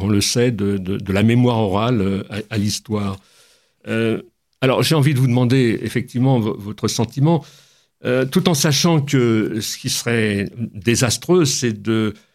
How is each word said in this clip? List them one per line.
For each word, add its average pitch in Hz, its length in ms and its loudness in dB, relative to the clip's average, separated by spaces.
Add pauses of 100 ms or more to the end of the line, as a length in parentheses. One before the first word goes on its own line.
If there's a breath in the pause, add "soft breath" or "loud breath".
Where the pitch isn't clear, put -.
on 95 60 -2
le 104 140 2
sait, 123 320 0
de, 101 240 -2
de, 95 200 -6
de 98 160 -6
la 98 120 2
mémoire 120 340 4
orale, 107 420 0
euh, 98 300 -2
à, 107 240 -8
à 113 40 -2
l'histoire. 101 580 -4 (720 soft breath)
Euh, 113 340 -2 (380)
alors, 131 240 2
j'ai 160 100 0
envie 151 180 2
de 127 60 0
vous 131 80 2
demander 123 560 2
effectivement 127 560 0
vo-, 107 180 -2
votre 101 300 -6
sentiment, 139 560 0 (600 soft breath)
euh, 131 220 0
tout 180 220 0
en 175 60 2
sachant 156 460 2
que 117 600 2
ce - 160 -8
qui - 140 -6
serait 107 640 -2
désastreux, 120 920 0
c'est 113 360 -4
de, 110 320 -2 (200 soft breath)